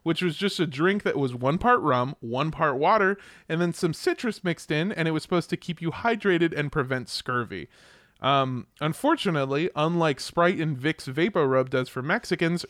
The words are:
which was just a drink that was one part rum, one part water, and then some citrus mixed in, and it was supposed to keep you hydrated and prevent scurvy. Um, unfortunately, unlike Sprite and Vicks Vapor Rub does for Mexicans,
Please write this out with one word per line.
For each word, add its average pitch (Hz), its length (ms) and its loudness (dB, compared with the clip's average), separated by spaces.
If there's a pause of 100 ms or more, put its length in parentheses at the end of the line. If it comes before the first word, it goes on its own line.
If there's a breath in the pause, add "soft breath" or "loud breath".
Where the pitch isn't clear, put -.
which 165 200 0
was 175 140 0
just 196 240 -2
a 165 60 0
drink 165 380 0
that 196 120 0
was 135 180 0
one 131 220 0
part 240 240 4
rum, 131 400 0
one 131 300 -2
part 147 280 0
water, 196 380 4 (320 loud breath)
and 160 120 -2
then 175 120 0
some 165 220 -2
citrus - 500 -4
mixed 170 280 -4
in, 165 200 0
and 165 160 0
it 160 40 0
was 156 100 0
supposed 175 280 0
to 175 60 -2
keep - 240 -6
you 165 120 -4
hydrated 190 600 2
and 147 180 -2
prevent 127 360 -2
scurvy. 107 600 -6 (520 soft breath)
Um, 131 460 0 (140)
unfortunately, 156 960 0
unlike 160 440 2
Sprite 175 380 2
and 156 180 -2
Vicks 139 300 -4
Vapor 160 400 0
Rub 131 240 2
does 127 180 0
for 127 140 -8
Mexicans, 175 680 -2